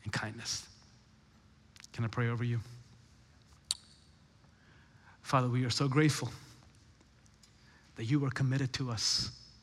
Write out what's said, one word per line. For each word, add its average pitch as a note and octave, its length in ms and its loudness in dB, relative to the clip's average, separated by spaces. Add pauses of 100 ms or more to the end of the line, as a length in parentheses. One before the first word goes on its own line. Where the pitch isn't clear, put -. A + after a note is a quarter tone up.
and G#2+ 80 -6
kindness. A2 560 -6 (1300)
Can A#2+ 100 -2
I A2+ 60 0
pray A#2+ 180 0
over A#2 160 0
you? A#2+ 160 0 (2500)
Father, B2+ 260 2
we B2 160 2
are B2 60 0
so C#3 180 0
grateful C#3+ 460 4 (1600)
that A#2 100 -6
you C#3 200 4
are C3+ 40 2
committed C3+ 440 0
to B2+ 180 -2
us - 400 -2 (320)